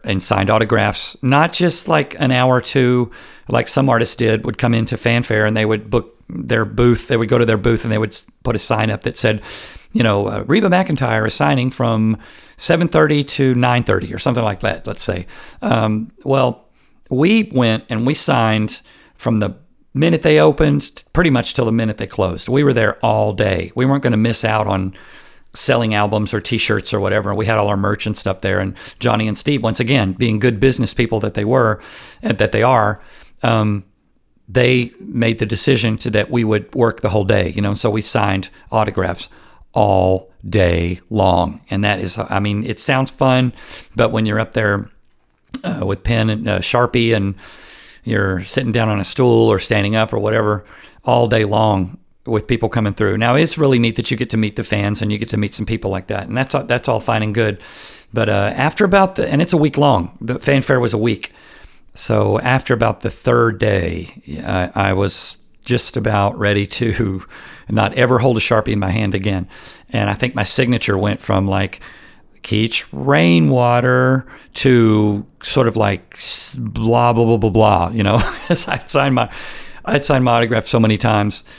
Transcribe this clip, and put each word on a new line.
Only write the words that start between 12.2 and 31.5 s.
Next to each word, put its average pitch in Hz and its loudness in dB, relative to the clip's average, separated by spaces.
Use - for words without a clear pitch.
seven 165 0
thirty 151 2
to 135 0
nine 123 2
thirty 98 -2
or - -8
something 120 -2
like 101 -4
that," - -4
let's 101 -8
say. 90 -4
Um, 110 -2
well, 131 0
we 190 2
went 113 2
and 117 -2
we 139 2
signed 110 0
from 117 -2
the 98 -4
minute 160 2
they 151 4
opened, 151 2
t-, - -14
pretty 170 4
much 120 0
till 127 0
the 110 0
minute 110 0
they 101 -6
closed. 92 -4
We 139 2
were 139 4
there 113 0
all 107 2
day. 92 -2
We 127 0
weren't 139 0
gonna 117 2
miss 113 0
out 107 0
on 95 -2
selling 117 0
albums 104 0
or 104 -2
T-shirts - -2
or 104 -2
whatever. 98 -2
We 101 -2
had 113 2
all 101 2
our 104 0
merch 101 -2
and 107 -4
stuff - -4
there. 95 0
And 95 -6
Johnny 110 2
and 107 -4
Steve, 143 -2
once 113 -2
again, 113 0
being 110 0
good 113 0
business 127 2
people 110 -2
that 104 -2
they 104 -4
were, 110 2